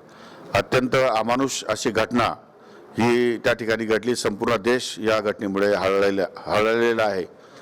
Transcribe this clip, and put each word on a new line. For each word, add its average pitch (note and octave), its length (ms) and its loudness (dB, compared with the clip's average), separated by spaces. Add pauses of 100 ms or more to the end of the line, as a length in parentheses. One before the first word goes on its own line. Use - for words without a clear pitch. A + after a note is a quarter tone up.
(540)
अत्यंत B2+ 420 0
अमानुष B2 680 0
अशी A2 260 -2
घटना A2 460 0 (640)
ही A#2+ 400 2
त्या A#2+ 160 0
ठिकाणी A2 320 -2
घडली. A2 300 0
संपूर्ण A2+ 400 -2
देश A#2+ 420 0
या A2 220 2
घटनेमुळे G2+ 540 0
हळहळलेला, G2 540 2 (100)
हळहळलेला A2+ 680 0
आहे G2 220 -2 (360)